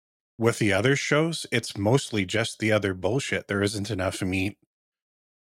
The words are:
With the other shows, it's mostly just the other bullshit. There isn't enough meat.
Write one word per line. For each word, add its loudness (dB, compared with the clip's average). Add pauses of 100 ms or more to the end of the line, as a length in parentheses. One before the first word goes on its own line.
(380)
With 2
the 2
other 4
shows, 0
it's -2
mostly 2
just -2
the 0
other 2
bullshit. -2
There 0
isn't 0
enough -4
meat. -2 (920)